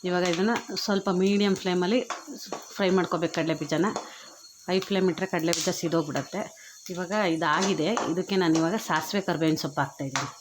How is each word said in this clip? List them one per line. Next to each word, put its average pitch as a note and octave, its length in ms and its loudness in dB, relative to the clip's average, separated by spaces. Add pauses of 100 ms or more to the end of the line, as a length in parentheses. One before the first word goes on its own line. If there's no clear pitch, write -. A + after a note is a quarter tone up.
ಇವಾಗ F3+ 160 2 (100)
ಇದನ್ನು G#3 220 2 (280)
ಸ್ವಲ್ಪ G3 240 0 (140)
ಮೀಡಿಯಮ್ G3+ 400 4
ಫ್ಲೇಮಲ್ಲಿ F#3 380 2 (760)
ಫ್ರೈ G3 120 2 (100)
ಮಾಡ್ಕೋಬೇಕು E3+ 400 0
ಕಡಲೆ D#3+ 240 0
ಬೀಜನ. D#3+ 280 0 (800)
ಹೈ F#3 80 0 (120)
ಫ್ಲೇಮ್ F#3+ 240 2
ಇಟ್ಟರೆ F3 220 -4
ಕಡಲೆ E3 240 2
ಬೀಜ F3 220 -2
ಸಿದೋಗ್ಬಿಡತ್ತೆ. D#3 640 -2 (520)
ಇವಾಗ F3+ 180 -6 (240)
ಇದಾಗಿದೆ, E3 540 2 (220)
ಇದಕ್ಕೆ F#3 300 0
ನಾನು D#3+ 200 4
ಇವಾಗ F3 160 2 (100)
ಸಾಸಿವೆ D#3+ 400 0
ಕರಿಬೇವಿನ D#3+ 360 2
ಸೊಪ್ಪು C#3+ 200 -2
ಹಾಕ್ತಾಯಿದ್ದೀನಿ. C3+ 460 -6 (100)